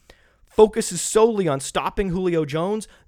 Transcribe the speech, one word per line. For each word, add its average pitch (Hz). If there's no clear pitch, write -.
focuses 214
solely 214
on 135
stopping 180
Julio 175
Jones, 175